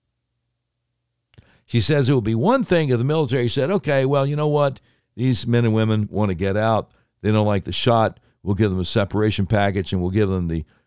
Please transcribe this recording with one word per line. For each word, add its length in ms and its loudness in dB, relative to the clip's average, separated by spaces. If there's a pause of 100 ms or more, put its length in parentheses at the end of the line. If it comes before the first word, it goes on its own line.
(1600)
She 160 0
says 280 2
it 60 4
would 100 0
be 100 0
one 300 0
thing 240 0
if 100 2
the 60 0
military 440 0
said, 220 -2
"Okay, 340 0
well, 220 0
you 100 -4
know 120 -2
what? 320 0 (340)
These 320 0
men 180 2
and 80 2
women 380 0
want 180 -2
to 60 -2
get 220 -2
out. 340 0 (300)
They 120 -2
don't 140 2
like 180 0
the 80 -8
shot. 480 2 (220)
We'll 140 -2
give 140 2
them 100 -2
a 40 -2
separation 600 0
package 460 -2
and 100 -2
we'll 80 -2
give 180 0
them 200 -2
the 180 -4 (200)